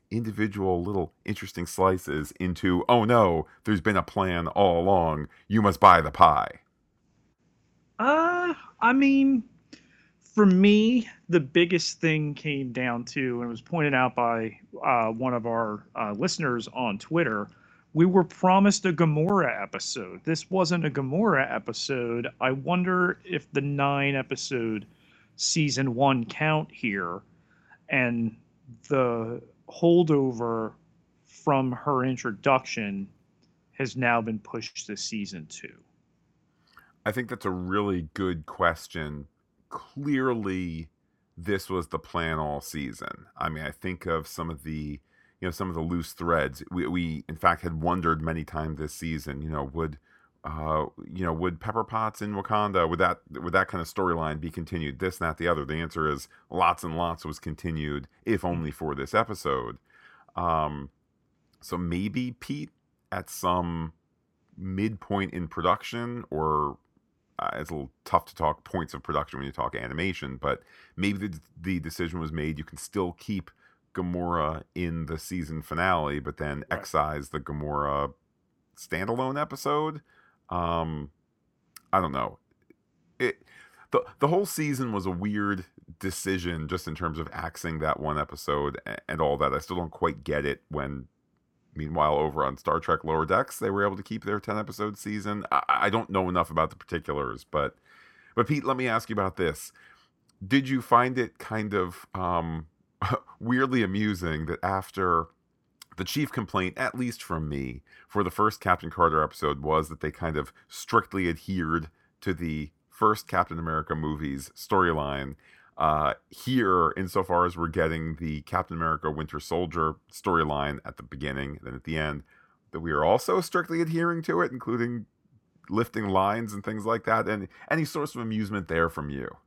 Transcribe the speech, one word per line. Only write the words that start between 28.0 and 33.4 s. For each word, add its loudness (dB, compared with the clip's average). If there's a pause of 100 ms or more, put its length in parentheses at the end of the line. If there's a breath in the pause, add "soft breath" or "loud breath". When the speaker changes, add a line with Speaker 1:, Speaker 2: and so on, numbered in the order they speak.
Speaker 2:
the 0 (280)
holdover 2 (520)
from 2
her 0
introduction 0 (640)